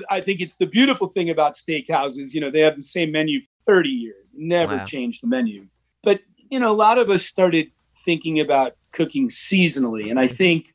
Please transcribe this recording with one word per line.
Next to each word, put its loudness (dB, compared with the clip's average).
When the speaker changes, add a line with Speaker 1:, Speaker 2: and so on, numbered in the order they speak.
Speaker 1:
I -2
think -4
it's -10
the 0
beautiful 2
thing -2
about 2
steakhouses, -6
you -4
know, -6
they 2
have 4
the -14
same -4
menu -2
for -16
thirty 4
years, -10
never -2
Speaker 2:
Wow. -8
Speaker 1:
changed -8
the -4
menu. -2
But, 2
you -4
know, 2
a 0
lot 4
of 2
us 2
started 0
thinking -2
about 0
cooking -2
seasonally. 0
And 0
I 4
think, 0